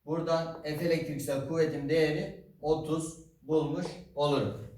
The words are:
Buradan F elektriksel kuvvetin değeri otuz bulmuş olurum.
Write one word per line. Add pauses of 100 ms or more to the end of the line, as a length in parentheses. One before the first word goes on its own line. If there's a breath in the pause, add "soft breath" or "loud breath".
Buradan
F
elektriksel
kuvvetin
değeri (160)
otuz (240)
bulmuş (300)
olurum. (100)